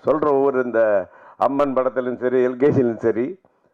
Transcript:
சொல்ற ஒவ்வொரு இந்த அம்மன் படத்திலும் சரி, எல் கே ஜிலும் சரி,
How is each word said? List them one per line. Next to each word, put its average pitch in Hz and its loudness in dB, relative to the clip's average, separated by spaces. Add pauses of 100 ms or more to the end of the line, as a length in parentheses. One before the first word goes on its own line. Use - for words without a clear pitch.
சொல்ற 151 0
ஒவ்வொரு 139 2
இந்த 110 0 (280)
அம்மன் 139 0
படத்திலும் 127 -2
சரி, 123 0
எல் 127 -4
கே 131 2
ஜிலும் 120 2
சரி, 113 -2 (340)